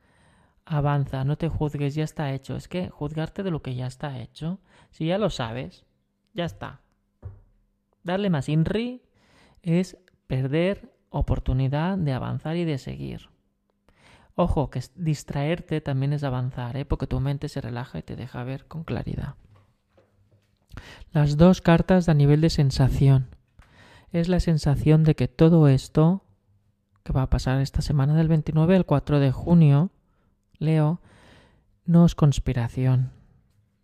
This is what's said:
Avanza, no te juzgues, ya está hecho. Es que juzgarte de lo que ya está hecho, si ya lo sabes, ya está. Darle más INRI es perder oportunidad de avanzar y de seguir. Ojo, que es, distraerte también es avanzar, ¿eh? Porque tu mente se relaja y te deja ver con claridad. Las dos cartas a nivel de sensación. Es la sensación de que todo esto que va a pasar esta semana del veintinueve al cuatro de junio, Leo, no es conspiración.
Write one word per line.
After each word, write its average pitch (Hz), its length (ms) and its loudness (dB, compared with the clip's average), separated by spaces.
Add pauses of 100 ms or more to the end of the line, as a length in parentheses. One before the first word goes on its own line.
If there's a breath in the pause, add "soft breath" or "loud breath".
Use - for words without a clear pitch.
(680 soft breath)
Avanza, 143 580 -2
no 147 120 -2
te 170 120 -4
juzgues, 143 460 -4
ya 156 100 -4
está 147 280 -8
hecho. 135 240 -10
Es 135 120 -14
que 180 200 -8
juzgarte 156 540 -10
de 196 80 -6
lo 151 120 -6
que 127 120 -10
ya 127 120 -8
está 127 320 -12
hecho, 156 420 -10 (300 soft breath)
si - 160 -8
ya 175 120 -2
lo 202 120 -2
sabes, 123 540 -10 (480)
ya 170 120 -6
está. 135 360 -12 (1200)
Darle 190 280 -4
más 143 180 -2
INRI 214 540 -2 (600 soft breath)
es 175 360 -2 (280)
perder 147 680 -4 (180)
oportunidad 143 880 -2
de 147 140 -2
avanzar 127 440 -6
y 175 80 -4
de 151 140 -4
seguir. 135 500 -14 (1080 soft breath)
Ojo, 165 340 0
que 127 100 -8
es, - 160 -12
distraerte 156 840 -4
también 139 320 -2
es 147 120 -4
avanzar, 127 520 -6
¿eh? 139 80 -6
Porque 147 220 -4
tu 127 140 -4
mente 143 280 -4
se 139 120 -10
relaja 120 380 -10
y 160 40 -12
te - 140 -14
deja 123 260 -12
ver 131 240 -12
con 160 180 -14
claridad. - 520 -8 (1800 loud breath)
Las 147 240 0
dos 175 240 6
cartas 170 480 2
a 165 60 4
nivel 147 260 6
de 165 100 4
sensación. 135 800 2 (800 loud breath)
Es 170 180 -2
la 180 120 2
sensación 156 640 2
de 156 100 6
que 123 140 -2
todo 160 400 6
esto 151 560 2 (800)
que - 80 -6
va 135 100 0
a 131 80 -2
pasar 131 300 0
esta 139 220 -4
semana 147 320 0
del 160 140 2
veintinueve 160 460 2
al 180 120 2
cuatro 143 340 0
de 139 100 2
junio, 156 600 4 (680)
Leo, 156 420 0 (840 soft breath)
no 170 200 6
es 165 100 4
conspiración. 127 960 0 (720)